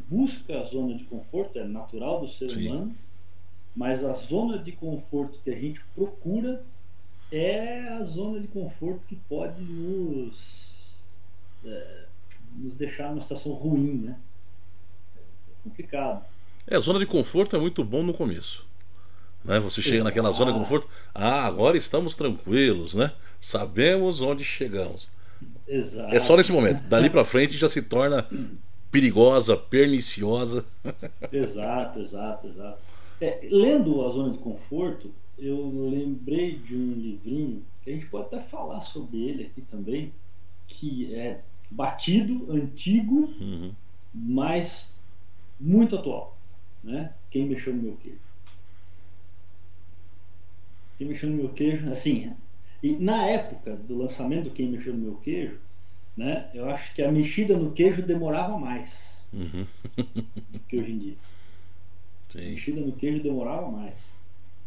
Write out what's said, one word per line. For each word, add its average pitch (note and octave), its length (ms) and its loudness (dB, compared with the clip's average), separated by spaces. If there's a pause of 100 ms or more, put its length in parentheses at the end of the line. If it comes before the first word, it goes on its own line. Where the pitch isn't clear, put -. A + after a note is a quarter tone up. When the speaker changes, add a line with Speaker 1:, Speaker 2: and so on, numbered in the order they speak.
Speaker 1:
busca E3+ 500 0
a - 40 -4
zona B2+ 320 -2
de A#2+ 100 -6
conforto, B2 540 -4
é G#2+ 40 -4
natural A2 580 -4
do C#3 60 -4
ser C3 240 -4
Speaker 2:
Sim. G2 160 -2
Speaker 1:
humano, F#3+ 280 -2 (800)
mas C3 280 0
a C3 100 0
zona G#3 460 0
de E3 120 -6
conforto C#3+ 720 -4
que - 80 -2
a A2 80 -2
gente D3+ 220 -4 (140)
procura A3+ 680 -2 (680)
é G#3 580 0
a A3+ 140 -2
zona G3+ 360 -2
de G#3 80 -4
conforto F3+ 600 -4
que G3+ 80 -4
pode E3 460 -4
nos, E3+ 1120 -2 (920)
é, G#2+ 400 -6 (500)
nos B2+ 200 -4
deixar C#3+ 340 -4
numa D3+ 120 -2
situação - 320 -4
ruim, C#3+ 440 2
né? A#2+ 220 -4 (960)
É - 20 -6 (440)
complicado. D#3+ 600 -4 (440)
Speaker 2:
É, - 80 2
a E3 40 8
zona F#3 200 4
de G3 80 4
conforto F3+ 480 4
é D#3+ 40 6
muito D#3+ 240 2
bom A#2+ 200 2
no F3 100 2
começo, G#2+ 520 -2 (800)
né? G#2 160 4
Você G2+ 220 0
chega B2 160 4
Speaker 1:
Exato. A2 120 4
Speaker 2:
naquela G#2+ 220 4
zona B2 200 4
de A2 80 4
conforto, C#3 280 2 (260)
"Ah, B2 320 2
agora A2 320 6
estamos D#3 380 0
tranquilos, G2+ 800 2
né? C3+ 160 4 (280)
Sabemos D3 840 2
onde C#3 220 0
chegamos." G2+ 640 -4 (580)
Speaker 1:
Exato. A#2 480 0
Speaker 2:
É A#2 40 12
só D#3+ 160 10
nesse F3+ 160 10
momento. C3 320 6
Dali A#2 260 8
pra E3 160 8
frente C#3+ 320 4
já D3+ 120 6
se D3+ 120 2
torna C3 460 2 (600)
perigosa, A#2+ 680 10
perniciosa. A#2+ 1080 4 (180)
<laughs> - 480 -4
Speaker 1:
Exato, B2 680 0
exato, G2+ 480 -4
exato. G2 340 -6 (380)
É, C3 320 -2
lendo G3 540 6
A A#2+ 40 2
Zona B2+ 220 0
de A2+ 60 -4
Conforto, B2+ 720 -4 (260)
eu C#3 540 -2
lembrei C#3+ 680 -2
de B2 160 -6
um B2 180 0
livrinho, A2+ 720 -2 (180)
que C3 60 -6
a C#3+ 40 -4
gente D#3 140 -4
pode G3+ 200 -4
até B3 120 -4
falar - 420 -4
sobre - 420 -4
ele C3+ 220 -2
aqui - 160 -6
também, B2 520 -4 (540)
que B2+ 460 -4
é A#2 280 -4 (280)
batido, F#3+ 800 2
antigo, G#3 720 4 (160)
Speaker 2:
Uhum. F#2 320 -4 (400)
Speaker 1:
mas C#3 760 0 (720)
muito G3+ 360 6
atual, - 420 -2 (460)
né? D3 300 -4 (160)
Quem C3+ 180 0
Mexeu B2+ 260 -2
no A#2+ 100 0
Meu A2 140 -2
Queijo. - 220 -6 (2750)
Quem C#3 100 -4
Mexeu D3 220 -2
no D3+ 80 2
Meu C3+ 120 0
Queijo, D3+ 420 2
assim, A#2 420 2 (480)
e D4 140 2
na G3+ 320 4
época - 480 0
do A#2 220 -4
lançamento C3 480 -2
do B2+ 60 -4
Quem B2+ 180 -2
Mexeu B2 240 -4
no A#2 60 -2
Meu G#2+ 160 -4
Queijo, - 440 -4 (560)
né, B2+ 380 -2
eu B2 160 -4
acho C#3 240 -4
que - 100 -2
a C#3+ 80 4
mexida F3+ 460 4
no D3+ 140 2
queijo F3+ 300 4
demorava E3+ 560 0
mais B2 760 -4
Speaker 2:
Uhum. F#2 340 -4 (300)
<laughs> A2+ 540 -4
Speaker 1:
do - 100 -6
que - 180 -2
hoje A2+ 120 -2
em A2+ 60 -2
dia. G2 180 -4 (1160)
Speaker 2:
Sim. - 80 -4
Speaker 1:
A - 100 -4
mexida D3 320 -2
no C3+ 120 0
queijo D3 280 0
demorava C3 480 -2
mais. G#2 460 -4 (520)